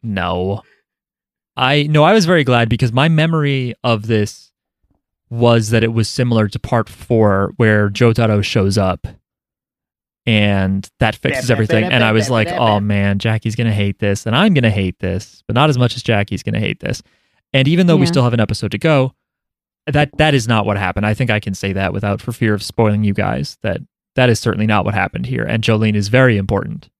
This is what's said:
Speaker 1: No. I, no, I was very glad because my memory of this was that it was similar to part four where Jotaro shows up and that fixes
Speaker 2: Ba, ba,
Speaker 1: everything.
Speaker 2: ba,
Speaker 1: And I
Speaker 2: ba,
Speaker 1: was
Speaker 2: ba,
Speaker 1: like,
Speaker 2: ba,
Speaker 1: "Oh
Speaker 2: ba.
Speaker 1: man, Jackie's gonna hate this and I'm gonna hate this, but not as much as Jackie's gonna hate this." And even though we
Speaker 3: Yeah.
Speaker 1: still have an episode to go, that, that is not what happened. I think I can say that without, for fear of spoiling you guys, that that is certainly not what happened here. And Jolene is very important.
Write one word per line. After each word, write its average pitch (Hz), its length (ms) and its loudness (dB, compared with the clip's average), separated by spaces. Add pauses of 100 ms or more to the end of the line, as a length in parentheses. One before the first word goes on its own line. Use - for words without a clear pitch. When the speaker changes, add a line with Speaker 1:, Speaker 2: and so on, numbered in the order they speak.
Speaker 1:
No. 92 540 -4 (960)
I, 143 320 0
no, 151 140 4
I 175 100 6
was 220 120 4
very 165 180 2
glad 120 260 2
because 117 240 0
my 139 160 2
memory 151 640 0 (100)
of 113 220 0
this 107 460 -2 (800)
was 117 400 0
that 113 120 2
it 113 100 -2
was 113 140 -2
similar 117 400 0
to - 120 -8
part - 280 -2
four 104 720 0
where 107 320 2
Jotaro 107 540 2
shows 98 340 0
up 92 300 -2 (1200)
and 98 600 0 (120)
that 110 160 0
fixes 131 320 -4
Speaker 2:
Ba, - 0 -
ba, 123 60 2
Speaker 1:
everything. 110 360 0
Speaker 2:
ba, - 20 0
Speaker 1:
And 123 120 2
I 110 80 2
Speaker 2:
ba, - 80 0
Speaker 1:
was 107 80 -2
Speaker 2:
ba, 123 60 -2
Speaker 1:
like, 110 160 2
Speaker 2:
ba, - 80 -6
Speaker 1:
"Oh 110 180 2
Speaker 2:
ba. 104 60 0
Speaker 1:
man, 101 360 0
Jackie's 110 380 -2
gonna 117 180 0
hate 101 240 -2
this 101 300 -2
and 110 80 0
I'm 190 180 4
gonna 123 160 2
hate 98 300 -2
this, 90 480 -6
but 110 80 -4
not 147 160 2
as 127 80 0
much 120 160 0
as 123 80 -12
Jackie's 104 400 -2
gonna 110 160 -4
hate 104 220 -4
this." - 200 -6 (500)
And 135 160 2
even 175 200 2
though 165 100 4
we 139 80 4
Speaker 3:
Yeah. 170 60 0
Speaker 1:
still 139 140 2
have 117 80 0
an 117 60 0
episode 107 300 -2
to 110 80 -8
go, 135 380 0 (720)
that, 147 320 -2
that 151 160 2
is 113 120 0
not 110 200 0
what 104 100 -2
happened. 101 300 -2
I 107 80 0
think 117 160 -2
I 107 80 0
can 101 160 -8
say 98 180 -6
that 95 200 -2
without, 98 280 -4
for - 100 -8
fear 110 220 0
of 98 80 -4
spoiling 107 420 0
you 101 120 0
guys, 98 480 -4
that 95 160 -4 (340)
that 127 160 2
is 113 100 2
certainly 107 280 -2
not 104 180 0
what 101 80 -2
happened 101 320 -4
here. 123 200 -4
And 113 180 -4
Jolene 110 320 0
is 101 140 -2
very 127 280 4
important. 98 520 -4 (100)